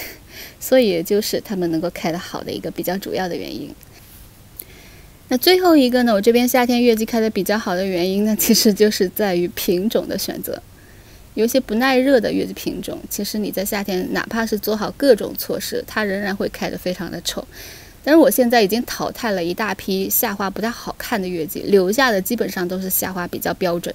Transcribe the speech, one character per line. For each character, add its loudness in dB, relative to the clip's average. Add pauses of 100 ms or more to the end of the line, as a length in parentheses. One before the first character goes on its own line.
(260)
<laughs> -20
所 4
以 6
也 2
就 2
是 -2
它 -6
们 0
能 0
够 -2
开 -4
得 -6
好 -10
的 -8
一 -6
个 -6
比 -8
较 -2
主 -8
要 -2
的 -6
原 -8
因。 -10 (1600)
那 0
最 4
后 6
一 6
个 2
呢， 4
我 2
这 6
边 4
夏 2
天 2
月 6
季 0
开 -2
得 2
比 0
较 0
好 -2
的 -2
原 0
因 0
呢， 2
其 2
实 4
就 4
是 0
在 -2
于 2
品 -2
种 0
的 -4
选 -8
择。 -8 (720)
有 0
一 2
些 0
不 0
耐 2
热 6
的 0
月 0
季 -8
品 -8
种， -10 (140)
其 -6
实 -6
你 -2
在 -4
夏 -4
天 -2
哪 -2
怕 -2
是 -2
做 -2
好 -4
各 6
种 -6
措 -6
施， -6
它 -4
仍 -2
然 -4
会 -2
开 -6
得 -6
非 -4
常 -8
的 -8
丑。 -6 (600)
但 4
是 8
我 8
现 4
在 6
已 4
经 0
淘 -6
汰 -4
了 -2
一 -2
大 -4
批 -4
夏 0
花 -4
不 -6
太 -2
好 -10
看 -4
的 -4
月 -4
季， -8
留 4
下 2
的 2
基 -2
本 -2
上 -4
都 -4
是 -6
夏 -4
花 -6
比 -8
较 -2
标 -2
准 -8